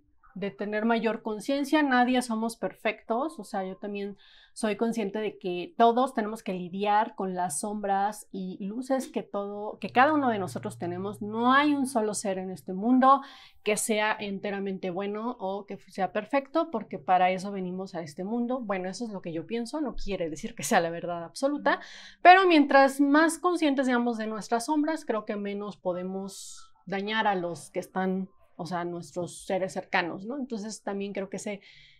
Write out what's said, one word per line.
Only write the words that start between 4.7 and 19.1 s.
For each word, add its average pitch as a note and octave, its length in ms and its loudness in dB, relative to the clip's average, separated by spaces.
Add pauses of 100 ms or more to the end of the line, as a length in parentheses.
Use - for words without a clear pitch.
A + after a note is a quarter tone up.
consciente A3+ 420 -2
de G#3 200 -4
que F3 400 -6
todos A#3+ 340 6
tenemos G#3+ 300 -4
que G3 100 -6
lidiar G3+ 640 0
con F#3+ 200 -4
las F3+ 260 -4
sombras G#3 720 -2
y F#3 320 -8
luces B3 440 -2
que A3 140 -6
todo, G#3 560 -8
que G3 120 -8
cada C#4 220 6
uno C#4+ 160 2
de A3 100 2
nosotros F#3+ 400 -6
tenemos. F#3+ 440 -6
No A3+ 300 2
hay D4 200 6
un C#4 140 0
solo G#3+ 260 0
ser F#3+ 260 -4
en F#3 120 -6
este F#3 240 -10
mundo B3+ 480 6 (400)
que G#3 140 0
sea G#3+ 420 0
enteramente G3 720 -4
bueno G#3 500 -4
o G3 240 -4
que G3 140 -12
sea - 340 -4
perfecto, C#4 580 0
porque G#3+ 280 -8
para F#3 320 4
eso F#3 200 -2
venimos F#3 440 -6
a E3 80 -6
este E3+ 220 -10
mundo. A#3+ 360 -2
Bueno, F#3+ 300 -4
eso F#3+ 140 -8
es A3 60 -8